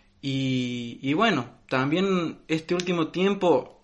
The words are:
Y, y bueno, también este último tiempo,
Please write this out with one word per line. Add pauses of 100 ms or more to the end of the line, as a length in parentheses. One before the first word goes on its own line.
(200)
Y,
y
bueno, (100)
también
este
último
tiempo,